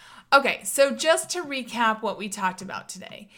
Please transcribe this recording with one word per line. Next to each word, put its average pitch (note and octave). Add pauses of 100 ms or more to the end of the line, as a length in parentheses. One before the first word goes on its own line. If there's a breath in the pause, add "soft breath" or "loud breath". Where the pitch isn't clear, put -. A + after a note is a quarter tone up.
(300 loud breath)
Okay, C4+
so C#4
just D#4
to F4
recap A#3+
what G#3
we G#3
talked F#3
about -
today, -